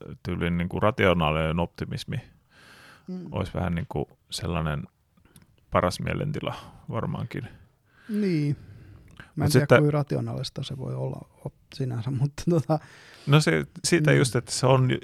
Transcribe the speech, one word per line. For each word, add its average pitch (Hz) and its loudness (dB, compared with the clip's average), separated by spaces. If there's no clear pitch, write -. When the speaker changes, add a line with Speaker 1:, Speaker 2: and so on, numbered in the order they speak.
Speaker 1:
tyyliin 87 -2
niinku 87 -4
rationaalinen 85 2
optimismi - -6
Speaker 2:
Mm. 180 -12
Speaker 1:
olisi 90 -6
vähän 87 -2
niinku 76 -6
sellainen 80 -4
paras 90 0
mielentila 87 -4
varmaankin. - -6
Speaker 2:
Niin. 175 -2
Mä 151 -2
en - 2
Speaker 1:
Mut 147 2
Speaker 2:
tiedä, 143 6
Speaker 1:
sitten 127 8
Speaker 2:
kuinka 147 4
rationaalista 131 -4
se 135 -10
voi 131 -8
olla 131 -8
op-, 151 -10
sinänsä, 123 -4
<laughs> 127 -2
mutta 143 -2
tota 160 2
Speaker 1:
No 147 8
se, 156 2
siitä 156 4
Speaker 2:
Mm. 139 8
Speaker 1:
just, 135 2
että - -2
se - -2
on 131 6
jo-, 131 0